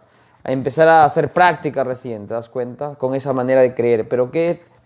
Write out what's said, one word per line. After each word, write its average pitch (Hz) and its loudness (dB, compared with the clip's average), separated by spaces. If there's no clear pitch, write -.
a - -6
empezar 135 0
a 160 6
hacer 151 0
práctica 156 0
recién, 117 -10
¿te 110 -10
das 117 -8
cuenta? 127 -10
Con 131 -4
esa 135 -4
manera 131 2
de 123 2
creer. 117 0
Pero 123 -2
¿qué 170 -2